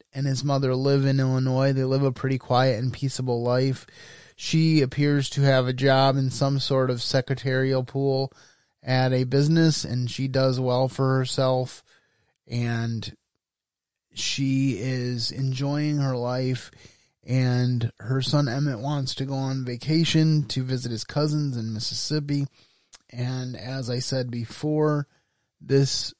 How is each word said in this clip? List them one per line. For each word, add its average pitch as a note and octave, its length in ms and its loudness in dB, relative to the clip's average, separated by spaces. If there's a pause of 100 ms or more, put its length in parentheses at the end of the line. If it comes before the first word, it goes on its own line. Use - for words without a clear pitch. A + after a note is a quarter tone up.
(140)
and C#3 120 -4
his C3+ 180 -2
mother C#3 320 0
live C#3 300 2
in C3+ 140 2
Illinois. C3 540 2
They C3 100 0
live C3+ 200 0
a C3+ 80 2
pretty C3+ 260 -2
quiet B2 420 2
and B2+ 120 -2
peaceable B2+ 520 -4
life. C3 420 0 (500)
She D#3+ 460 4
appears C#3+ 500 0
to C#3 100 -2
have C3+ 260 4
a B2+ 60 0
job C3+ 440 4
in C3+ 120 2
some C#3 300 0
sort C3 300 0
of B2 120 -4
secretarial C3 840 0
pool C3+ 480 -2 (520)
at B2+ 300 2
a B2+ 120 2
business, D3+ 580 4
and B2 260 -4
she C3+ 180 -4
does C3 320 2
well B2+ 280 2
for C3 300 2
herself, C3 680 0 (640)
and A#2 680 -4 (1000)
she C3+ 680 0
is B2 520 -4
enjoying C#3+ 680 -2
her C3+ 180 0
life, B2+ 560 -2 (520)
and B2 760 0
her B2+ 220 -2
son C#3+ 260 0
Emmett C3+ 320 -2
wants C#3 360 -4
to C3+ 100 -6
go C#3 80 -6
on C3+ 320 -4
vacation D#3 840 2
to C3 160 -4
visit B2+ 280 -4
his A2 120 -6
cousins D3 540 -2
in A2+ 160 -4
Mississippi. C#3+ 720 -4 (640)
And B2+ 460 -6
as B2+ 340 -8
I B2 100 -2
said B2+ 320 -2
before, D3+ 760 -2 (520)
this C#3 600 2